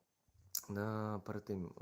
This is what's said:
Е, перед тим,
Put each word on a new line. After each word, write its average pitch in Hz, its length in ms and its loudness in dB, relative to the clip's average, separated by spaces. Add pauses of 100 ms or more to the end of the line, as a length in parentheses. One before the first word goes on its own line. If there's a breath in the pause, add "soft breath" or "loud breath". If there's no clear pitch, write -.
(680)
Е, 107 560 2
перед 104 200 -2
тим, 95 360 0